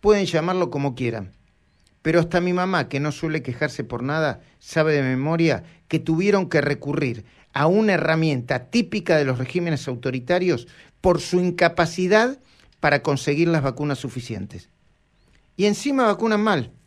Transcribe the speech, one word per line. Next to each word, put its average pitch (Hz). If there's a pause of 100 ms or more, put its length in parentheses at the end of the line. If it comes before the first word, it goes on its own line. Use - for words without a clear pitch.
Pueden 202
llamarlo 170
como 139
quieran, 113 (680)
pero 165
hasta 165
mi 180
mamá, 180
que 139
no 151
suele 156
quejarse 135
por 117
nada, 147 (200)
sabe 156
de 143
memoria 135 (240)
que 160
tuvieron 185
que 156
recurrir 139 (280)
a 143
una 202
herramienta 151
típica 170
de 147
los 127
regímenes 160
autoritarios 131 (320)
por 175
su 180
incapacidad 180 (400)
para 143
conseguir 147
las 160
vacunas 139
suficientes. 110 (880)
Y 190
encima 254
vacunan 214
mal 185 (160)